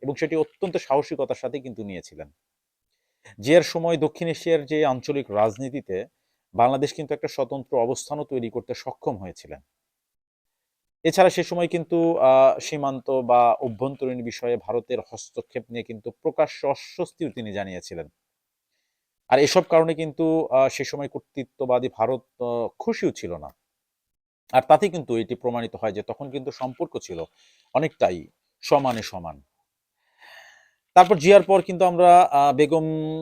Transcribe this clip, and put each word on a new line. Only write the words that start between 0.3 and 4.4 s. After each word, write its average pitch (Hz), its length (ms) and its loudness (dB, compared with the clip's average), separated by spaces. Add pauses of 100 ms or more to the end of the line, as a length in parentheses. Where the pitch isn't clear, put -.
অত্যন্ত 165 400 -4
সাহসিকতার 139 600 -4
সাথে 135 240 -8
কিন্তু 117 240 -12
নিয়েছিলেন। 82 440 -14 (1120)
জিয়ার 151 220 6
সময় 170 340 -4
দক্ষিণ 156 320 -4
এশিয়ার 160 380 -2